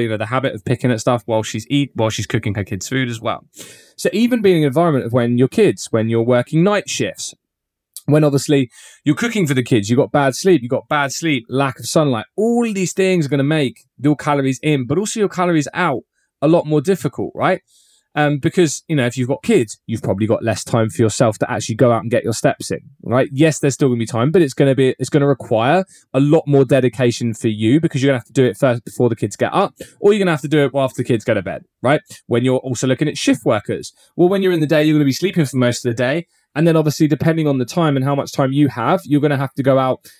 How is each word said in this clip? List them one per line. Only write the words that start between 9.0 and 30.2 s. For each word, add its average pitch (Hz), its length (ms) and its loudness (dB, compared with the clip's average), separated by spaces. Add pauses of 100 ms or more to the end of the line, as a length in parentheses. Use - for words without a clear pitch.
you're 147 100 2
cooking 220 320 -2
for 135 80 0
the 127 80 2
kids, 107 260 0
you've 120 80 0
got 135 140 2
bad 139 240 0
sleep, 175 260 2
you've 123 120 -8
got 120 160 -4
bad 143 240 -2
sleep, 143 360 -4
lack 131 300 -2
of 117 80 -14
sunlight, 139 400 0 (100)
all 233 320 0
of 208 60 -4
these 190 180 -2
things 185 320 0
are 135 40 -4
gonna 139 160 0
make 147 400 -2 (120)
your 143 200 0
calories 139 440 -2
in, 139 280 0
but 156 100 -2
also 214 220 -4
your 196 80 2
calories 175 440 0
out 160 300 -2 (380)
a 147 80 2
lot 165 180 4
more 151 140 2
difficult, 135 560 -2
right? 151 240 -2 (560)
Um, 147 240 2
because, 165 480 0
you 156 80 0
know, 123 100 2
if 120 100 -4
you've 123 120 -2
got - 160 -4
kids, 151 420 2
you've 113 160 -6
probably 104 240 -2
got 107 160 0
less 110 220 -2
time 113 260 0
for - 100 -2
yourself 110 380 2
to - 120 -4
actually 110 260 -4
go 120 160 4
out 113 100 0
and 113 80 -8
get 120 140 0
your 113 80 -2
steps - 400 -2
in, - 80 -6 (240)
right? 120 280 0
Yes, 147 280 2
there's 143 140 0
still 143 140 2
gonna 120 120 0
be 113 40 -4
time, 123 280 -2
but 175 100 4
it's 135 100 0
gonna 139 220 2
be, 131 240 2
it's 127 100 -6
gonna 143 200 2
require 135 560 0 (280)
a 131 60 0
lot 147 300 4
more 139 160 4
dedication 123 680 0
for - 140 -2
you 110 320 2
because 143 220 -2
you're 139 80 4
gonna 131 80 0
have - 80 -12
to - 60 -20
do 131 120 4
it 123 140 0
first 120 260 0
before 123 260 0
the 113 60 -4
kids 104 200 -6
get 117 180 -2
up, 190 200 -2 (260)
or 202 120 4
you're 220 60 0
gonna 185 140 0